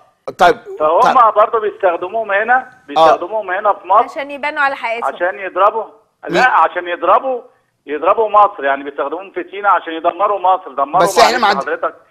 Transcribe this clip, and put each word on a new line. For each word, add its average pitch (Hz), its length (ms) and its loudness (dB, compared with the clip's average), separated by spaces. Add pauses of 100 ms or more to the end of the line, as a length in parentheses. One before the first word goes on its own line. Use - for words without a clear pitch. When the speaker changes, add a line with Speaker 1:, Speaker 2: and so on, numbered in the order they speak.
(380)
Speaker 1:
طيب. 175 180 6 (220)
Speaker 2:
فهم 156 220 2
Speaker 1:
طيب. 214 340 4
Speaker 2:
برضه 214 260 2
بيستخدموهم 196 720 -4
هنا، 220 240 0
Speaker 1:
آه. - 320 -8
Speaker 2:
بيستخدموهم 180 640 0
هنا 202 220 0
في 190 140 -8
مصر 202 180 4
Speaker 3:
عشان 285 260 -8
يبانوا 294 320 -6
على 277 140 0
حقيقتهم. 233 380 -6
Speaker 2:
عشان 190 240 -4
يضربوا، 196 460 -2 (400)
Speaker 1:
مين؟ 143 180 -6
Speaker 2:
لا، 254 60 4
عشان 175 400 0
يضربوا، 226 520 0 (460)
يضربوا 160 420 0
مصر، 202 360 2
يعني 139 200 -2
بيستخدموهم 151 460 -8
في 180 200 -10
سيناء 202 220 -2
عشان 165 200 -2
يدمروا 175 460 -2
مصر، 180 340 -2
دمروا، 143 300 -2
Speaker 1:
بس 175 160 0
إحنا 233 200 4
Speaker 2:
معلش 240 40 0
Speaker 1:
ما 214 60 2
عند-، 202 140 0
Speaker 2:
حضرتك، 160 320 -6 (160)